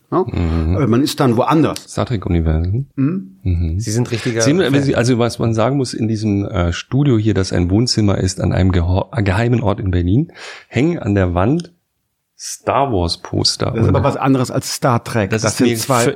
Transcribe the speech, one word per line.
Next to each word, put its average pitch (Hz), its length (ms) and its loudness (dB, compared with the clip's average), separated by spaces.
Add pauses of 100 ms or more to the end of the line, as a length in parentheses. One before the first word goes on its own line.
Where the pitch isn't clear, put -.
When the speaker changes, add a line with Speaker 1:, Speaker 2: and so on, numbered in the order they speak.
Speaker 1:
ne? 160 180 0
Speaker 2:
Mhm. 82 480 0
Speaker 1:
Aber 135 120 0
man 117 160 2
ist - 160 -2
dann 123 180 2
woanders. 123 500 0
Speaker 2:
Star 104 200 -4
Trek-Universum? 90 880 0
Speaker 1:
Mhm. 165 480 -4
Speaker 2:
Mhm. 87 360 0
Speaker 3:
Sie 110 120 -4
sind 113 180 0
richtiger 113 320 -2
Speaker 2:
Sie, 139 160 4
wenn 151 160 2
Speaker 3:
Fan. 139 100 2
Speaker 2:
Sie, - 120 0
also 120 240 2
was 120 180 -2
man 117 160 0
sagen 113 240 0
muss, 127 160 -4
in 110 140 -2
diesem, 104 380 0
äh, 87 280 -2
Studio 131 460 0
hier, 107 160 2
das 92 180 0
ein 90 160 2
Wohnzimmer 104 480 2
ist, - 240 -2
an 92 120 0
einem 92 180 2
geho-, 90 380 0 (140)
geheimen 113 380 2
Ort 101 180 -2
in 92 120 -2
Berlin, 90 400 2 (360)
hängen 160 300 0
an 101 160 -2
der 92 220 2
Wand 135 380 0 (680)
Star 127 480 -2
Wars 87 280 -2
Poster. - 480 -2
Speaker 1:
Das - 80 -4
ist 113 80 0
Speaker 2:
Und 98 120 4
Speaker 1:
aber - 80 0
was 139 140 0
anderes 131 320 0
als - 240 -6
Star 120 300 0
Trek. 101 260 -2
Speaker 2:
Das 110 140 -2
Speaker 1:
Das 107 80 0
Speaker 2:
ist - 80 -6
Speaker 1:
sind 127 80 4
Speaker 2:
mir 120 100 2
Speaker 1:
zwei 117 280 0
Speaker 2:
v-, 143 100 2